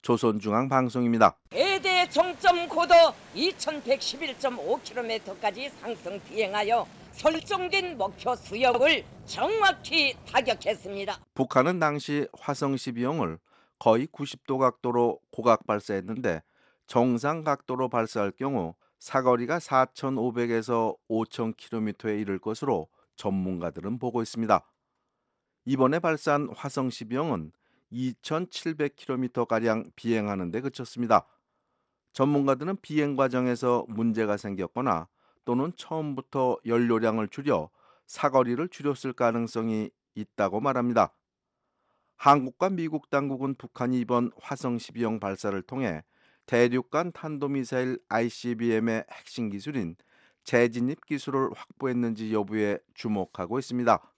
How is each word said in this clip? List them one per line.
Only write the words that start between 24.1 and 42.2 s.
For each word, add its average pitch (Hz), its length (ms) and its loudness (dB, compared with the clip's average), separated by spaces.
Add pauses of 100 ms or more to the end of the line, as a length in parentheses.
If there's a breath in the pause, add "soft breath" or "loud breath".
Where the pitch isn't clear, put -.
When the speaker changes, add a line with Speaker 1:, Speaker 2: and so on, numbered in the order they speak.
Speaker 1:
있습니다. 110 420 2 (1000)
이번에 135 320 2
발사한 156 580 0
화성 135 320 -4
십이형은 120 640 -4 (380)
이천칠백 151 1080 -4
킬로미터가량 117 1000 -2
비행하는 104 540 -2
데 110 120 -4
그쳤습니다. 120 640 0 (880)
전문가들은 143 640 2
비행 147 360 -2
과정에서 127 720 2
문제가 110 500 0
생겼거나 95 680 -2 (360)
또는 135 320 0
처음부터 139 880 -2
연료량을 113 640 2
줄여 131 400 -2 (380 soft breath)
사거리를 131 640 2
줄였을 139 420 -4
가능성이 113 800 -2 (240)
있다고 104 460 -2
말합니다. 120 520 2 (1040)
한국과 143 540 4